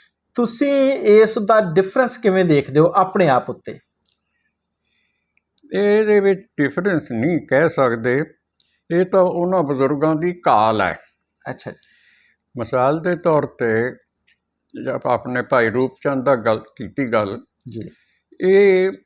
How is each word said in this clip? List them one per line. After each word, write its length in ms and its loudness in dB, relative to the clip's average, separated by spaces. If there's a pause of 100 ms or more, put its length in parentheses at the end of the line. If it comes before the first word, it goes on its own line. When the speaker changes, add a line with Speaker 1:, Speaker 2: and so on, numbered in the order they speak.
(340)
Speaker 1:
ਤੁਸੀਂ 600 0
ਇਸ 440 4
ਦਾ 240 2
ਡਿਫਰੈਂਸ 560 0
ਕਿਵੇਂ 280 0
ਦੇਖਦੇ 340 2
ਹੋ 160 4
ਆਪਣੇ 340 2
ਆਪ 200 0
ਉੱਤੇ? 300 -14 (1900)
Speaker 2:
ਇਹਦੇ 460 2
ਵਿੱਚ 200 2
ਡਿਫਰੈਂਸ 720 -4
ਨਹੀਂ 360 -2
ਕਹਿ 220 2
ਸਕਦੇ, 560 0 (680)
ਇਹ 140 0
ਤਾਂ 160 2
ਉਹਨਾਂ 420 0
ਬਜ਼ੁਰਗਾਂ 520 -2
ਦੀ 180 -4
ਕਾਲ 480 0
ਹੈ। 180 -4 (500)
Speaker 1:
ਅੱਛਾ 220 -14
ਜੀ। 60 -20 (800)
Speaker 2:
ਮਿਸਾਲ 420 -2
ਦੇ 140 -4
ਤੌਰ 300 0
'ਤੇ 440 -2 (960)
ਜੇ 80 -8
ਆਪਾਂ 220 -4
ਆਪਣੇ 280 -4
ਭਾਈ 280 0
ਰੂਪ 340 -2
ਚੰਦ 200 -4
ਦਾ 120 2
ਗੱਲ 240 -2
ਕੀਤੀ 520 -10
ਗੱਲ 300 -2 (280)
Speaker 1:
ਜੀ। 200 -14 (520)
Speaker 2:
ਇਹ, 500 4 (140)